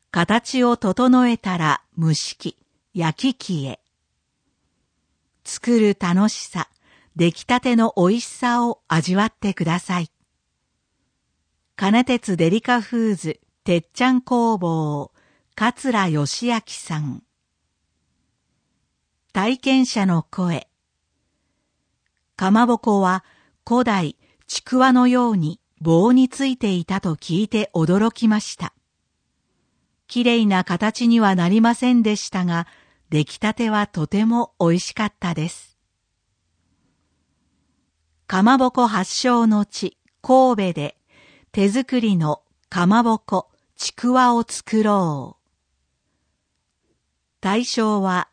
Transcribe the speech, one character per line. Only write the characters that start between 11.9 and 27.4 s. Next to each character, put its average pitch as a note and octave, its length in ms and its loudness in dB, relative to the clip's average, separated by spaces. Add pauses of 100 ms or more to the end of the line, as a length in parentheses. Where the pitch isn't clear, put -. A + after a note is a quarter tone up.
鉄 A3+ 320 -2
デ E3 100 2
リ G#3+ 140 0
カ A#3+ 180 0
フ A3+ 320 -2
ー F#3+ 40 -2
ズ、 D#3 220 -10 (240)
て F3 140 0
っ E3 160 -4
ち - 80 -10
ゃ B3+ 100 2
ん B3+ 120 0
工 A#3 340 0
房、 D#3+ 560 -4 (420)
桂 A3 540 -2
義 D3+ 380 -4
明 A#3 220 -2
さ - 320 -10
ん。 C#3+ 220 -8 (2000)
体 A3+ 240 -2
験 C4 260 2
者 G#3 220 -2
の E3+ 160 2
声。 F3 460 -6 (1700)
か F#3+ 160 -2
ま A3 140 4
ぼ A#3 140 2
こ G3+ 240 0
は F#3 240 -2 (420)
古 A#3+ 160 2
代、 F#3+ 320 -2 (300)
ち - 180 -10
く B3+ 140 -2
わ B3+ 160 4
の B3 120 6
よ B3 260 2
う G#3 40 0
に E3 240 -4 (220)
棒 E3 300 4
に B3+ 180 4
つ C4+ 160 -4
い C4 100 -2
て G#3 160 -2
い F3 140 -4
た F#3+ 160 -4
と E3 120 -4
聞 E3+ 280 -2